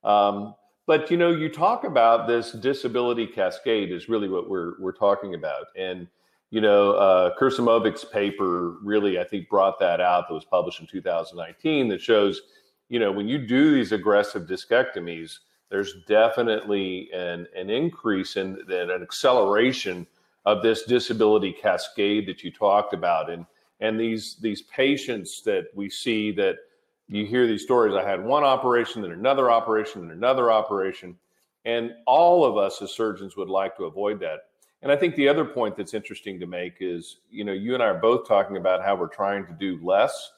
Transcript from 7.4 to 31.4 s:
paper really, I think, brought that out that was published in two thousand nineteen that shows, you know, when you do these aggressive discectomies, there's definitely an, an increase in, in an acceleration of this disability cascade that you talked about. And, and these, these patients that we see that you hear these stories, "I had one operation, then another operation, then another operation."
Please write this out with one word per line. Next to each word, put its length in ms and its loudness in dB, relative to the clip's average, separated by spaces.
paper 760 -4
really, 380 0
I 40 -2
think, 260 -8
brought 300 2
that 200 2
out 300 2
that 40 -8
was 120 -10
published 340 -2
in 80 -20
two 140 -10
thousand 360 -6
nineteen 520 -2
that 100 -2
shows, 420 2
you 120 -4
know, 120 2
when 160 -4
you 100 -2
do 360 4
these 180 2
aggressive 520 2
discectomies, 960 -4
there's 260 -4
definitely 1040 2
an, 420 -8
an 160 -10
increase 680 -2
in, 200 -6
in 180 -2
an 120 -4
acceleration 1080 0
of 180 2
this 200 2
disability 680 2
cascade 800 -2
that 160 -12
you 60 -10
talked 420 2
about. 360 -2
And, 160 -10
and 180 -2
these, 400 -6
these 220 -6
patients 800 -4
that 240 -2
we 140 -8
see 420 -4
that 240 0
you 160 -4
hear 200 2
these 180 -2
stories, 300 4
"I 140 0
had 160 -4
one 220 2
operation, 560 0
then 100 -8
another 400 2
operation, 560 0
then 40 -16
another 380 2
operation." 680 -2